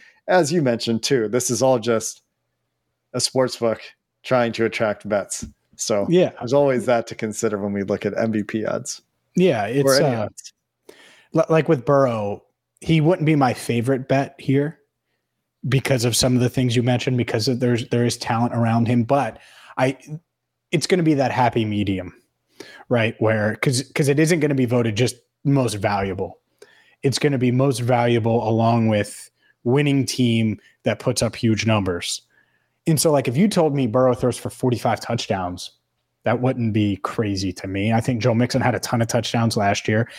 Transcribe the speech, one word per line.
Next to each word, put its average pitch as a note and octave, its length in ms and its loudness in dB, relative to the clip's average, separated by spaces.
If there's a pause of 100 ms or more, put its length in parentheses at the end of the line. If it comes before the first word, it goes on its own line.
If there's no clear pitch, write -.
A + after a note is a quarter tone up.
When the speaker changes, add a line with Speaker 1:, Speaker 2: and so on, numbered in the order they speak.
(280)
Speaker 1:
as E3+ 240 2
you F3 100 2
mentioned A#2 400 0
too, A2+ 260 0
this B2 220 -2
is A2+ 120 -2
all C3 160 4
just A2 440 -4 (920)
a B2 60 -4
sports B2+ 360 -2
book A2+ 240 -2 (420)
trying A#2+ 300 0
to A2+ 120 -2
attract G#2+ 440 -4
bets. G2+ 380 -4 (300)
So G2+ 320 -2
Speaker 2:
Yeah. E3+ 300 4
Speaker 1:
there's A2+ 140 -4
always C3+ 340 2
that A#2 220 2
to A2+ 60 -14
consider G#2+ 440 -4
when G2+ 140 -4
we G2+ 100 -4
look F#2+ 240 -4
at G2 100 -2
M A2+ 160 0
V G#2+ 100 -2
P A2 220 -6
odds. - 380 -6 (320)
Speaker 2:
Yeah, C#3+ 320 2
it's, C3+ 220 0
Speaker 1:
Or C3+ 160 4
any B2+ 120 0
Speaker 2:
uh, G#2+ 80 -4
Speaker 1:
odds. - 280 -14 (800)
Speaker 2:
li-, D#3+ 160 2
like D#3+ 200 2
with D3 160 0
Burrow, A#2+ 580 0 (380)
he E3 200 2
wouldn't E3 260 2
be D#3 100 4
my C3 180 4
favorite B2 540 -2
bet C3+ 300 0
here C#3+ 400 0 (880)
because B2 360 0
of A#2 100 0
some B2+ 220 2
of A#2+ 40 2
the B2 80 2
things B2 280 0
you B2 60 2
mentioned, B2 340 0
because - 320 -2
of, B2 120 -2
there's, B2 280 0
there A#2+ 160 0
is A#2+ 120 -2
talent A#2+ 380 -2
around A#2 320 2
him, A#2+ 160 2
but B2 360 -2 (380)
I, C3 200 0 (760)
it's - 160 -2
gonna F3+ 160 2
be D#3 120 4
that C3+ 180 0
happy A#2 320 0
medium, G2 500 -2 (760)
right? A2+ 300 0
Where, G#2+ 380 0
'cause, C3 380 -2
'cause C#3 140 0
it C#3+ 100 2
isn't D#3+ 220 2
gonna D3 140 0
be C3 120 2
voted A2+ 300 0
just B2 200 -2 (280)
most C3 300 2
valuable. G2 640 -4 (640)
It's C3+ 160 0
gonna C#3+ 200 0
be B2 140 2
most B2+ 280 0
valuable A#2 680 2
along A2+ 400 2
with - 420 -2 (340)
winning C#3 420 2
team A2+ 520 0 (260)
that A2 140 -2
puts B2+ 240 -2
up A2+ 140 -2
huge A2 300 0
numbers. F#2+ 560 -2 (640)
And D#3 140 2
so, D#3+ 120 4
like, C3+ 160 2
if B2 80 -4
you G3+ 120 4
told D#3 260 2
me C#3 120 0
Burrow B2+ 280 2
throws A#2+ 240 -2
for - 120 -10
forty-five A#2+ 500 -2
touchdowns, F#2+ 720 -6 (520)
that A#2 160 0
wouldn't B2 320 -2
be G#2 240 0
crazy G2 560 -4
to - 140 -12
me. G2 260 -2
I A2+ 80 2
think A#2+ 220 -2
Joe A#2+ 120 2
Mixon B2 260 0
had B2 140 0
a G2 60 -6
ton A#2+ 200 -2
of A#2 80 0
touchdowns A#2 480 -2
last G2+ 320 0
year. A2 200 0 (100)